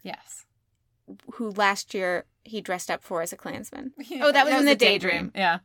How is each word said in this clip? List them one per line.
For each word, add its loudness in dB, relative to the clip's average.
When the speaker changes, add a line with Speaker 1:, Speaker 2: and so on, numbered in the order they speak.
Speaker 1:
Yes. -16
Speaker 2:
Who -8
last 0
year -2
he -10
dressed -6
up -4
for -6
as -6
a -16
Klansman. -12
Speaker 1:
<laughs> -18
Yeah, -10
Speaker 2:
Oh, 8
that 6
was 2
Speaker 1:
that 4
Speaker 2:
in 4
Speaker 1:
was -
Speaker 2:
the 6
Speaker 1:
a 6
daydream. 4
Speaker 2:
daydream. -4
Speaker 1:
Yeah. 0